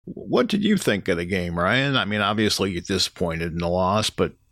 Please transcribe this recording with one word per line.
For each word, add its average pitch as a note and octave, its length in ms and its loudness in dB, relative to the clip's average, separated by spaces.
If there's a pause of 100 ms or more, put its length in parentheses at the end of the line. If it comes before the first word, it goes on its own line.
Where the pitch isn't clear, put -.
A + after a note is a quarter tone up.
What - 420 -2
did G#3 160 0
you G3+ 140 4
think G2+ 300 0
of F2 100 2
the F2 80 -2
game, F2 320 -2
Ryan? B2+ 380 2
I G#2+ 100 0
mean, G#2 160 -2
obviously G2+ 500 2
you're F2 100 -4
disappointed E2+ 720 -2
in E2+ 60 -4
the E2+ 100 0
loss, F#2 400 2
but F2 240 -2 (180)